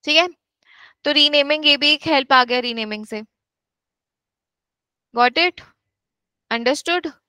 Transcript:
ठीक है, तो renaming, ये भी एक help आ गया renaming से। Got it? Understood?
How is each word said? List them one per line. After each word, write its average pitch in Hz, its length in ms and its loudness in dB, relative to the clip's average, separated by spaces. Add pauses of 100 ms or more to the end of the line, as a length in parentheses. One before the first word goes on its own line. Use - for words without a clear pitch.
ठीक 302 120 0
है, 349 120 2 (760)
तो 294 80 0
renaming, 294 540 2
ये 285 100 4
भी 294 160 0
एक 302 140 -4
help 277 260 0
आ 254 120 4
गया 247 160 -2
renaming 220 460 -8
से। 214 160 -12 (1900)
Got 240 240 0
it? 349 220 -2 (880)
Understood? 285 600 -4 (180)